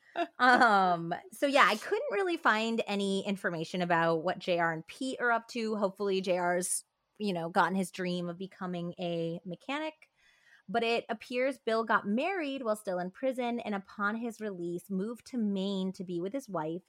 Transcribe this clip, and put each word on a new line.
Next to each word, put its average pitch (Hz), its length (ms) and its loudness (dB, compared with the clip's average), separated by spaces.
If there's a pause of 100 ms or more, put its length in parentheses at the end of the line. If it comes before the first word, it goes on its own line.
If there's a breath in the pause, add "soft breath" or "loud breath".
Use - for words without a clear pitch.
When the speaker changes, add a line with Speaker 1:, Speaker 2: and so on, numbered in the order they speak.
(140)
Speaker 1:
<laughs> 339 240 -4
Speaker 2:
Um, 196 760 6 (200)
so - 140 0
yeah, 262 200 6
I 208 100 4
couldn't 466 340 -4
really 381 280 0
find 226 480 2
any 196 400 -2
information 180 560 -4
about 165 420 2
what 185 140 -2
J 180 200 0
R 165 140 2
and 160 140 -8
Pete - 340 -8
are 240 100 2
up 226 180 0
to. 220 280 -4
Hopefully 196 460 0
J 185 160 2
R's, 180 460 0 (340)
you 202 160 -2
know, 170 160 -4
gotten 175 240 2
his 190 160 2
dream 180 400 -2
of 170 80 -10
becoming 180 600 -6
a 170 460 -2
mechanic. 285 640 -8 (600 soft breath)
But 202 140 2
it 226 260 2
appears 247 480 -2
Bill 226 260 2
got 214 240 2
married 277 560 0
while 214 120 0
still 180 220 -4
in 180 120 -4
prison 240 500 -2
and 214 140 -4
upon 202 420 -4
his 226 240 -8
release 175 500 -6
moved 208 360 -4
to - 120 -10
Maine 196 540 0
to 190 120 -12
be 175 180 -4
with 196 100 -4
his 277 160 -8
wife 165 400 -4